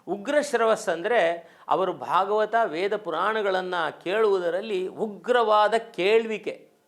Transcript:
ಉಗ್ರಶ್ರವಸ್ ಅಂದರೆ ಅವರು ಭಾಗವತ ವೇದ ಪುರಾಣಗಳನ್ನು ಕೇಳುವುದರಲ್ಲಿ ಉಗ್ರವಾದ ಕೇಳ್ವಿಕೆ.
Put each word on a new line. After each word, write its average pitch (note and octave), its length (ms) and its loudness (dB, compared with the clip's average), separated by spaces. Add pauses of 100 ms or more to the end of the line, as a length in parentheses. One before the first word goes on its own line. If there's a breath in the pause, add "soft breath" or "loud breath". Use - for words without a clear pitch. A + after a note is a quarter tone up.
ಉಗ್ರಶ್ರವಸ್ A3 800 0
ಅಂದರೆ F3 640 0 (140 loud breath)
ಅವರು F3+ 240 0
ಭಾಗವತ G3 640 0 (100)
ವೇದ G3 320 -2
ಪುರಾಣಗಳನ್ನು F#3 1080 -2
ಕೇಳುವುದರಲ್ಲಿ F#3+ 800 0
ಉಗ್ರವಾದ G#3 880 2
ಕೇಳ್ವಿಕೆ. G#3+ 960 0 (180)